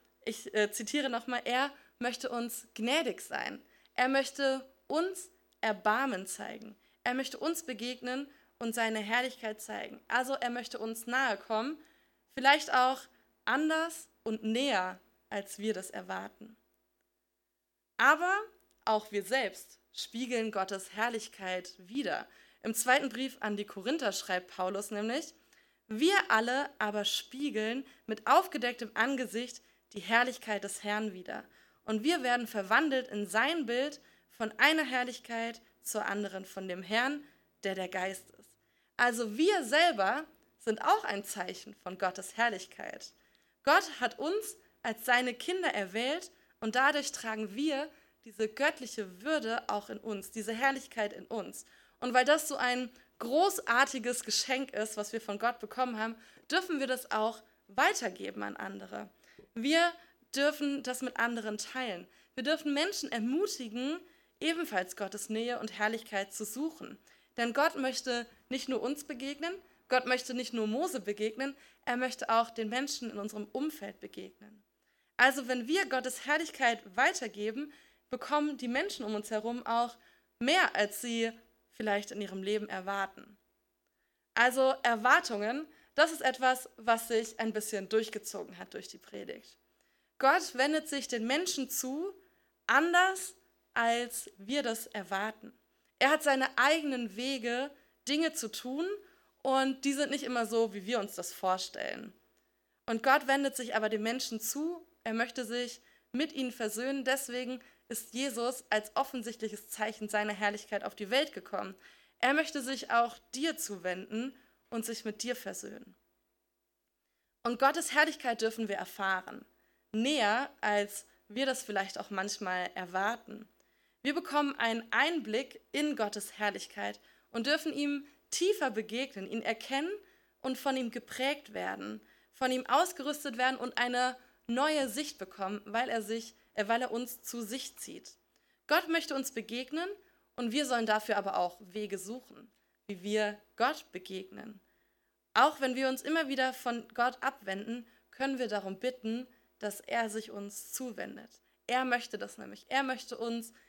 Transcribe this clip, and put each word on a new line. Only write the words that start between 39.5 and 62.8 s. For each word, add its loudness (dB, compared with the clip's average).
selber 4
sind -2
auch 4
ein -2
Zeichen -8
von -10
Gottes -4
Herrlichkeit. -4
Gott 4
hat 0
uns -2
als -4
seine 4
Kinder -2
erwählt -2
und -2
dadurch 4
tragen -6
wir 0
diese -2
göttliche -2
Würde 0
auch -2
in -8
uns, -8
diese -4
Herrlichkeit 0
in -12
uns. -8
Und -2
weil 6
das 6
so -4
ein 0
großartiges 4
Geschenk 0
ist, -2
was -6
wir -2
von -6
Gott 0
bekommen -2
haben, -2
dürfen 0
wir 0
das -4
auch 0
weitergeben 0
an -4
andere. -10
Wir 4
dürfen 0
das -4
mit -4
anderen 0
teilen. -6
Wir -6
dürfen 0
Menschen 0